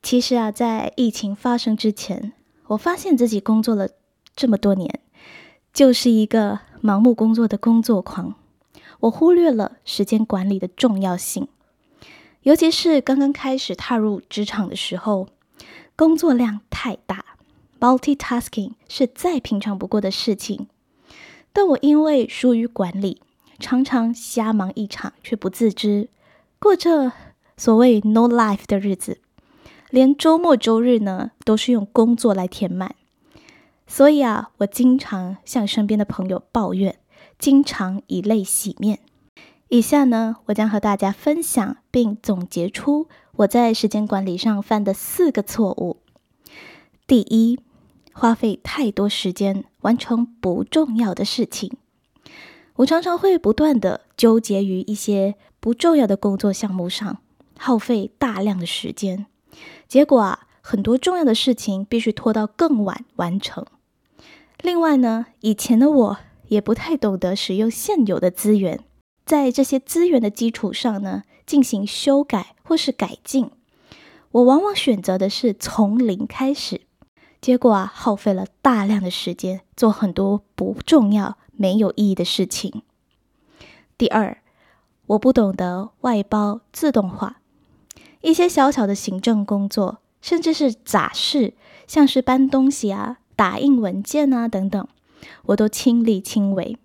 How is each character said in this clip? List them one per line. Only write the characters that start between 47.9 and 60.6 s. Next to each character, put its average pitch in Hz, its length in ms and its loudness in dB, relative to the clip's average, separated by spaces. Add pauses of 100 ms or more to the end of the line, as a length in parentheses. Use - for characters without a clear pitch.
花 233 220 2
费 220 280 -2
太 247 280 -4
多 202 160 -2
时 202 240 -4
间 196 320 -4 (180)
完 - 140 2
成 240 300 -2
不 185 380 -4
重 254 340 -2
要 214 160 0
的 175 100 -6
事 220 220 -4
情。 - 320 -12 (1000)
我 262 80 4
常 320 160 0
常 349 160 -2
会 381 200 2
不 220 160 0
断 302 260 2
地 190 220 -4 (160)
纠 226 220 4
结 196 260 -2
于 185 160 -4
一 208 140 -8
些 202 400 -2 (240)
不 233 140 -2
重 330 220 2
要 254 120 4
的 196 100 0
工 196 180 -2
作 196 160 -2
项 196 220 -6
目 180 160 -6
上， - 300 -8 (380)
耗 247 200 0
费 214 400 -2
大 220 220 -4
量 196 200 -2
的 175 60 -6
时 - 260 -8
间。 196 360 -8 (600)
结 277 160 6
果 277 160 6
啊， - 280 -2 (140)